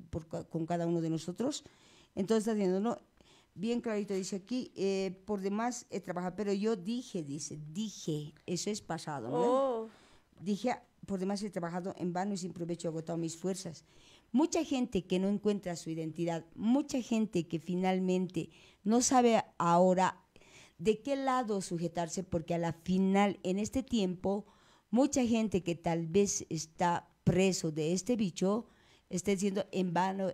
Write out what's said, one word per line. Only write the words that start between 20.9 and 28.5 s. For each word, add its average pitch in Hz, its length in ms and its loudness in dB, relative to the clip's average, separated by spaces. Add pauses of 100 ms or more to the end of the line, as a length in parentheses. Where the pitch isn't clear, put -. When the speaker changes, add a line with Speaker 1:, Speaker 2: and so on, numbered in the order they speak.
Speaker 1:
qué 277 160 -2
lado 254 440 2
sujetarse, 170 600 -2
porque 170 320 -2
a 170 40 2
la 170 140 0
final, 190 720 4
en 185 160 0
este 214 240 -2
tiempo, 196 640 -2 (440)
mucha 269 360 4
gente 220 380 2
que 170 100 0
tal 170 320 -2
vez 196 440 2
está 170 580 -2 (160)
preso 180 480 2
de 151 220 0
este 190 200 0
bicho, 202 540 0 (420)